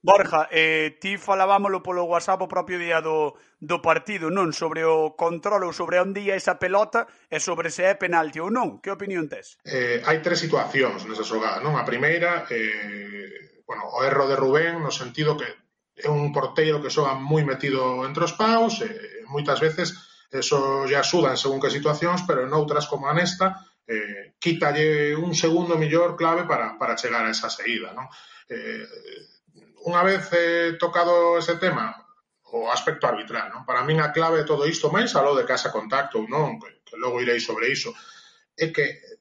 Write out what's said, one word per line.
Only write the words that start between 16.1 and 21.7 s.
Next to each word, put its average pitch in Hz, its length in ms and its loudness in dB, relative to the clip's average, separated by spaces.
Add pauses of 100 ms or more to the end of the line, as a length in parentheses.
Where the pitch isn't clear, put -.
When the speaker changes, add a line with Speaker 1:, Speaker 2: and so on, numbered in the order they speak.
Speaker 2:
porteiro 147 480 0
que 135 80 -6
xoga 139 240 2
moi 143 320 2
metido 131 560 0
entre 151 240 -2
os 165 80 -4
paus, 226 480 2
e - 480 -10
moitas 147 320 0
veces 156 320 0 (380)
eso 135 540 0
lle 139 120 2
axuda 139 360 2
en 117 80 -2
según 135 160 0
que 135 160 0